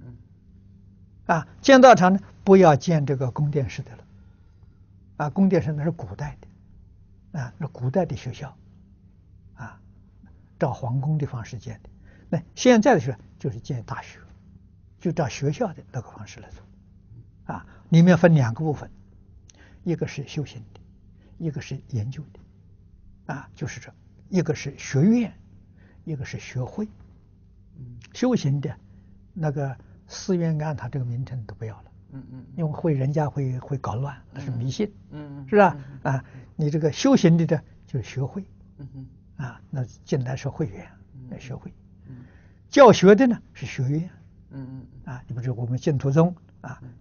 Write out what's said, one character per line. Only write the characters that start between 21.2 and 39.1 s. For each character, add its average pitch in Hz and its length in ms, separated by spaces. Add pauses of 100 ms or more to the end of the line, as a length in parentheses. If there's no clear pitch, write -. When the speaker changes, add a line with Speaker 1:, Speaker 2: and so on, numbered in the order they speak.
Speaker 2:
一 165 120
个 131 100
是 135 180 (100)
研 113 220
究 147 120 (100)
的。 - 1040
啊， 139 200
就 - 120
是 - 140
说， - 120 (380)
一 185 100
个 143 140
是 - 240
学 - 240
院， 226 320 (680)
一 160 120
个 135 80
是 - 140
学 127 260
会。 208 240 (880)
Speaker 1:
嗯。 - 220 (160)
Speaker 2:
修 247 200
行 143 260
的， 135 140 (600)
那 156 160
个 135 260 (300)
寺 - 300
院 165 260
按 151 120
他 123 140
这 147 100
个 127 60
名 123 220
称 127 180
都 101 100
不 117 100
要 110 120
了。 - 80 (280)
Speaker 1:
嗯， 135 180
嗯， 131 80
嗯。 123 80 (100)
Speaker 2:
因 165 100
为 151 60
会， 165 220
人 135 180
家 147 160
会， 131 300
会 135 180
搞 107 200
乱， 135 200 (160)
那 135 80
是 139 100
迷 120 200
信。 208 200 (200)
Speaker 1:
嗯， 151 100
嗯， 143 240
嗯。 131 40
Speaker 2:
是 208 80
吧？ 180 200
Speaker 1:
嗯， 139 80
嗯， - 200
嗯。 135 100
Speaker 2:
啊， 131 100 (320)
你 151 140
这 160 80
个 151 120
修 269 260
行 170 200
的 165 80
呢， 151 180 (240)
就 131 140
是 - 80
学 135 160
会。 190 200 (340)
Speaker 1:
嗯， 135 160
嗯。 135 120 (300)